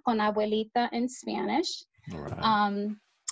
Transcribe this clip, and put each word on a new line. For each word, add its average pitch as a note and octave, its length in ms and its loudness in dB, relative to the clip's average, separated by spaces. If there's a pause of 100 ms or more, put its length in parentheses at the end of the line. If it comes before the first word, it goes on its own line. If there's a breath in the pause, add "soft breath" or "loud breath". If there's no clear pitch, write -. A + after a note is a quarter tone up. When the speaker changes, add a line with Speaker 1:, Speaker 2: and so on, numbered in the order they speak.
Speaker 1:
con A#3 140 4
Abuelita G#3+ 760 2
in A#3+ 160 0
Spanish. G#3+ 720 -2 (300 loud breath)
Speaker 2:
All D3+ 80 -8
right. - 200 -8
Speaker 1:
Um, G#3 600 2 (300)